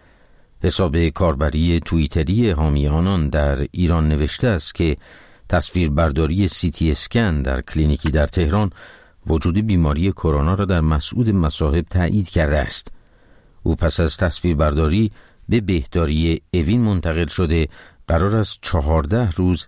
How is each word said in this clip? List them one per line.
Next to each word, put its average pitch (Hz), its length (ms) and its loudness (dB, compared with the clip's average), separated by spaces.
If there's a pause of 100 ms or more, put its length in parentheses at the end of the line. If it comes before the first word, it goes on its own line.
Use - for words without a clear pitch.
(640)
حساب 85 440 0
کاربری 78 720 0
توییتری 85 680 0
حامی 76 380 2
آنان 85 400 0
در 71 420 0
ایران 82 380 2
نوشته 76 400 0
است 90 260 -2
که 80 220 0 (520)
تصویربرداری 80 1000 0
سی - 220 -2
تی 80 200 0
اسکن 82 520 0
در 65 180 -4
کلینیکی 76 500 -2
در 76 160 0
تهران 92 440 0 (560)
وجود 85 320 0
بیماری 90 540 2
کرونا 78 420 0
را 98 100 0
در 90 160 0
مسعود 78 500 0
مصاحب 82 600 0
تایید 90 380 0
کرده 76 300 0
است. - 340 -4 (720)
او 78 140 0
پس 82 240 0
از 80 160 0
تصویربرداری 80 960 0 (360)
به 113 120 2
بهداری 82 800 0 (120)
اوین 90 260 2
منتقل 87 460 0
شده، 80 420 0 (400)
قرار 95 280 2
است 107 260 -2
چهارده 80 680 0
روز 90 380 0